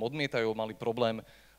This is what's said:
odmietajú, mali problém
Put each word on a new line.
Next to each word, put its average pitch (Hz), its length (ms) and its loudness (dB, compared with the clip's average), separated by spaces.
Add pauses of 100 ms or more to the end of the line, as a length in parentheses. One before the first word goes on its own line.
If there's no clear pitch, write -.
odmietajú, 135 500 0
mali 110 220 -2
problém 113 480 0 (360)